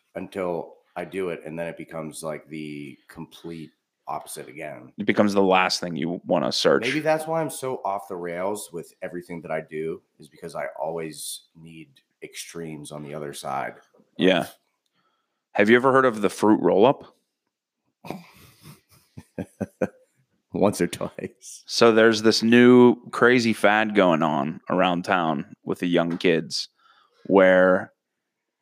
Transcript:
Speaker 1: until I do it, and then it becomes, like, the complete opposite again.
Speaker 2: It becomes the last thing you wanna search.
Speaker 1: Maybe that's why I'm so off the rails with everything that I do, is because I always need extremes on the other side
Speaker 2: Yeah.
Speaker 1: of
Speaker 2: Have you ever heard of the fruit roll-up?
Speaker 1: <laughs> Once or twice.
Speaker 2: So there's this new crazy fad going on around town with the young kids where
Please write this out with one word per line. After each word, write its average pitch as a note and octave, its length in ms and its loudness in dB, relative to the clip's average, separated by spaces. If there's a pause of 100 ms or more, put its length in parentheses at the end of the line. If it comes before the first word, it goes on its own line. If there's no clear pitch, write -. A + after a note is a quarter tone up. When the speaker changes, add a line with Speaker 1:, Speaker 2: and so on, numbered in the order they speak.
(160)
Speaker 1:
until F2+ 600 -8 (220)
I F2+ 80 -10
do F2+ 240 -8
it, D#2+ 160 -8
and D#2+ 120 -12
then E2+ 100 -8
it D#2+ 100 -14
becomes, D#2+ 440 -14
like, D2+ 280 -12
the D2 480 -14 (100)
complete E2 640 -18 (360)
opposite D2+ 420 -12
again. C#2 480 -16
Speaker 2:
It G#2 80 -8
becomes G#2 280 0
the G2+ 80 4
last F#2 380 2
thing F2 160 -8
you E2 300 -6
wanna D#2+ 260 -2
search. D#2 300 2
Speaker 1:
Maybe C3+ 180 -4
that's D#3 280 -2
why E3 120 -4
I'm D#3 100 -4
so C3 360 -10
off G2 240 -6
the F#2+ 80 -10
rails F2+ 560 -6
with E2 280 -14
everything F2 420 -10
that D#2+ 80 -8
I D#2+ 100 -2
do, D#2+ 400 -6 (180)
is D#2 80 -20
because D#2+ 260 -16
I D2+ 120 -6 (120)
always D#2+ 680 -8 (120)
need D#2+ 320 -20 (340)
extremes D2+ 680 -14
on D2+ 120 -14
the C#2+ 100 -14
other D2 200 -10
side C2+ 420 -8 (420)
Speaker 2:
Yeah. F2+ 240 2
Speaker 1:
of - 140 -12 (1000)
Speaker 2:
Have G#2 160 2
you A#2+ 80 8
ever B2+ 160 4
heard C3 120 4
of A2 160 0
the F#2+ 80 0
fruit - 320 4
roll-up? F#2+ 440 4 (1000)
Speaker 1:
<laughs> - 140 -14 (2250)
Once - 280 0
or F2 60 0
twice. - 760 -14
Speaker 2:
So A#2 280 4
there's A2 300 4
this A2 200 2
new B2 540 8 (140)
crazy A#2+ 420 2
fad G#2 420 2
going F2 260 4
on D2+ 380 -2 (100)
around F2+ 360 0
town E2 580 -2
with - 160 -8
the F2+ 80 -4
young E2+ 300 0
kids E2 500 -2 (600)
where F#2 680 4 (680)